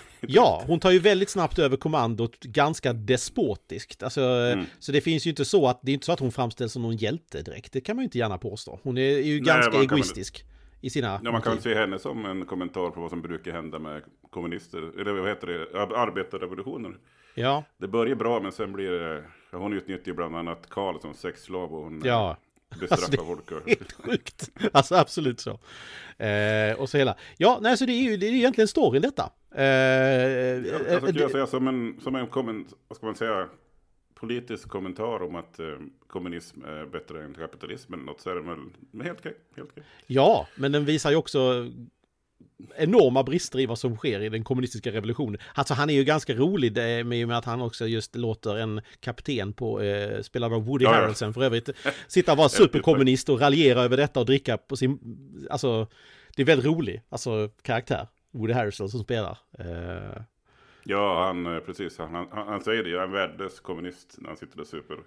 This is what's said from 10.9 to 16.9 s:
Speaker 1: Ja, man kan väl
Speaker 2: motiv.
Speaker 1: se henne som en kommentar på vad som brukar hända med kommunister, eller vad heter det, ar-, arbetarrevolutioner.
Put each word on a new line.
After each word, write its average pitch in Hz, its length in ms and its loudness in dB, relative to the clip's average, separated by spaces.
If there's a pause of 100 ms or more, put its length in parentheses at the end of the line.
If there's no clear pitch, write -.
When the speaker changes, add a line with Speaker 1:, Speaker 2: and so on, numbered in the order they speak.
Speaker 1:
Ja, 117 80 -2
man 113 100 2
kan 113 100 0
väl 113 60 0
Speaker 2:
motiv. 110 160 0
Speaker 1:
se 107 60 2
henne 98 200 0
som 120 260 -6
en 95 200 -6
kommentar 90 440 -4
på 85 120 -10
vad 85 80 -8
som 85 120 -8
brukar 85 300 -10
hända 80 280 -10
med 76 220 -12 (280)
kommunister, 85 720 -10
eller 101 120 -2
vad 95 160 -2
heter 101 180 -6
det, 85 340 -6
ar-, 104 120 -4 (140)
arbetarrevolutioner. 92 920 -8 (380)